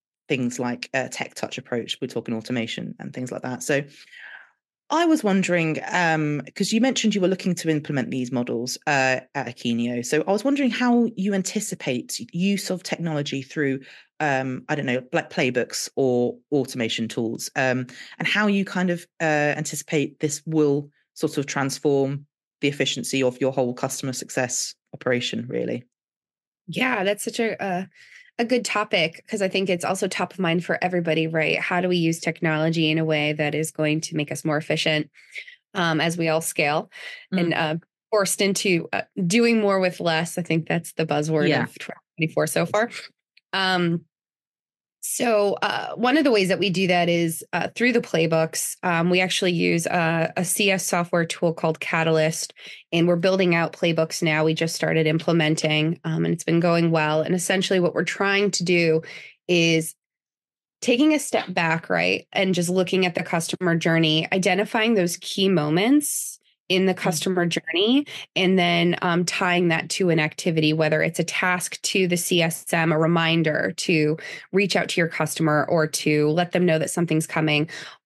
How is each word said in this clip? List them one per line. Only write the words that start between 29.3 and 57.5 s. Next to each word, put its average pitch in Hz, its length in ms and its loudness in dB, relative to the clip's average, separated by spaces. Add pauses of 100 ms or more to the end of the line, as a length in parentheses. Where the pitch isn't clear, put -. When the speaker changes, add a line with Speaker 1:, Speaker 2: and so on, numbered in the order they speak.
Speaker 2:
I 190 60 2
think 190 220 -2
it's 175 140 0
also 190 240 -2
top 185 240 -4
of - 80 -8
mind 170 240 0
for 180 180 -2
everybody, 165 460 0
right? 160 300 0
How 180 220 -2
do 185 80 0
we 180 80 2
use 165 220 2
technology 160 720 0
in 156 80 2
a 160 60 0
way 151 280 0
that 147 220 -2
is 156 160 -2
going 156 320 0
to - 140 -8
make 147 160 -2
us 151 120 -10
more 156 120 0
efficient, 156 520 0 (680)
um, 165 260 2
as 165 180 0
we 170 100 0
all 160 120 2
scale 156 500 -2 (420)
Speaker 1:
Mm. 185 80 0
Speaker 2:
and, 165 140 2
uh, 160 220 0 (340)
forced 202 300 0
into, 196 520 0
uh, 98 100 -4 (240)
doing 233 340 4
more 196 180 2
with 180 220 0
less? 170 360 0
I 180 60 -4
think 160 240 0
that's 170 280 -2
the 160 120 -2
buzzword 156 420 0
Speaker 1:
Yeah. 135 160 2
Speaker 2:
of - 140 -12
twenty - 220 -14 (180)
twenty-four 156 300 0
so 170 180 0
far. 214 240 0 (640)
Um, 180 520 2 (1000)
so, 208 540 2
uh, - 360 -4
one 247 200 2
of 311 80 4
the 285 60 6
ways 202 180 4
that 180 100 2
we 196 120 2
do 185 160 0
that 175 240 4
is, 170 420 0
uh, 170 220 -2
through 247 180 2
the 240 80 4
playbooks. 160 840 0
Um, 170 280 2
we 180 100 4
actually 185 320 0
use 170 320 2
a, 165 500 0
a 175 120 -2
C 196 240 0
S 185 160 0
software 175 400 0
tool 165 260 0
called 160 260 -2
Catalyst, 160 760 0 (360)
and 170 160 2
we're 175 100 4
building 185 380 2
out 165 200 0
playbooks 160 480 0
now. 156 240 2
We 160 80 2
just 165 200 -2
started 160 320 2
implementing, 156 1000 2
um, 165 200 -2
and 165 80 0
it's 170 120 -4
been 165 160 2
going 170 300 4
well. 156 300 2
And 156 140 0
essentially 190 460 0